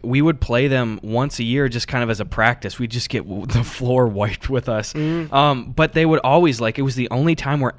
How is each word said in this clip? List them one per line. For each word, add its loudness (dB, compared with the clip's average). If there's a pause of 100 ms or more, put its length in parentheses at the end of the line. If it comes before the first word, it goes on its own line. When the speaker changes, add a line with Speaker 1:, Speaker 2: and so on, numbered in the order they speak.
Speaker 1:
we 2
would 2
play 2
them 0
once -2
a -2
year 0
just -4
kind -2
of 0
as -4
a -6
practice. 0
We'd -4
just -6
get -4
w-, -8
the 2
floor 2
wiped -2
with -2
us. -2
Speaker 2:
Mm. -2
Speaker 1:
Um, 2
but 2
they 2
would 4
always, 4
like, -2
it 0
was 0
the -2
only 2
time -2
where -2